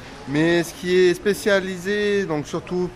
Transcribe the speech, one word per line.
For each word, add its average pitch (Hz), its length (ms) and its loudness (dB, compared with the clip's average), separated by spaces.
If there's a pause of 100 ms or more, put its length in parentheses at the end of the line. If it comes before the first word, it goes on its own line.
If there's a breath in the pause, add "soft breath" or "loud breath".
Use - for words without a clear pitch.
(280 loud breath)
Mais 165 360 2
ce 165 160 -12
qui 180 120 -2
est 180 220 6
spécialisé, 196 1120 0
donc 151 240 -4
surtout 180 480 -4